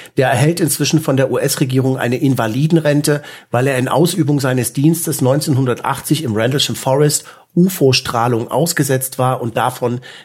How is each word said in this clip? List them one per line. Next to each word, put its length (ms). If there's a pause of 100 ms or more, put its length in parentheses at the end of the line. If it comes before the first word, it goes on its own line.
(160)
Der 120
erhält 300
inzwischen 420
von 180
der 120
U-S-Regierung 680
eine 180
Invalidenrente, 1080 (280)
weil 160
er 100
in 120
Ausübung 520
seines 320
Dienstes 480
neunzehnhundertachtzig 1040
im 100
Rendlesham 420
Forest 500 (300)
ufo-Strahlung 920
ausgesetzt 720
war 240
und 140
davon 460 (220)